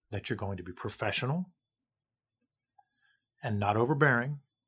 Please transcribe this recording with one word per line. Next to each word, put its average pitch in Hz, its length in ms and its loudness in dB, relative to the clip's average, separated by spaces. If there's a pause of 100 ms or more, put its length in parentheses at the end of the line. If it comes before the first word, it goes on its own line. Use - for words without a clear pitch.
(100)
that 98 200 -8
you're 117 60 -2
going 98 200 -6
to 90 60 -10
be 90 100 -12
professional 123 760 -4 (1900)
and 110 160 0
not 101 180 2
overbearing, 135 640 4 (300)